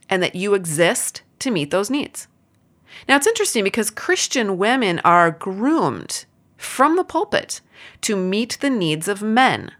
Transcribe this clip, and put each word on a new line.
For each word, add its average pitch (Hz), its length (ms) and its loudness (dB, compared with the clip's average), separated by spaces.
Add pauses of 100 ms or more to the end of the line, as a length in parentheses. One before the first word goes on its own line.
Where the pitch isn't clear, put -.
and 185 140 0
that - 120 -2
you 202 200 0
exist 170 680 0 (180)
to 269 100 -2
meet 147 200 -2
those 196 200 -2
needs. - 360 -6 (800)
Now, 269 100 4
it's 285 100 0
interesting 415 380 0
because 208 260 -2
Christian 233 680 -2
women 202 480 0
are 170 260 6
groomed 226 920 -2 (320)
from 302 400 2
the 370 80 2
pulpit - 560 -4 (420)
to 214 140 -2
meet 196 440 -2
the 277 100 0
needs 165 380 -2
of 202 120 -4
men. 214 600 0